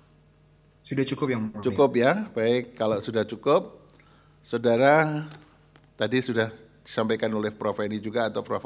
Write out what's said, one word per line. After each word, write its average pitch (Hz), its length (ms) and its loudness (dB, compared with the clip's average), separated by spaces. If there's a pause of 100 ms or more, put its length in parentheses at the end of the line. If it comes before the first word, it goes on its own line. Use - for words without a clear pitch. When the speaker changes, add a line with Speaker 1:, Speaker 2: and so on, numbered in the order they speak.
(800)
Speaker 1:
Sudah 135 240 -2
cukup, 135 220 -4 (100)
Yang 110 60 -2 (100)
Mulia. 104 160 -10
Speaker 2:
Cukup 131 220 4 (100)
ya, 131 120 4 (200)
baik. 120 480 -2
Kalau 110 240 0
sudah 110 240 -2
cukup, - 560 0 (600)
Saudara, 143 800 4 (720)
tadi 120 240 0
sudah 113 260 -2 (380)
disampaikan 110 480 -2
oleh 107 160 -2
Prof 107 320 -4
Eni 104 160 -4
juga 110 320 -2
atau 110 160 -6
Prof 107 200 -4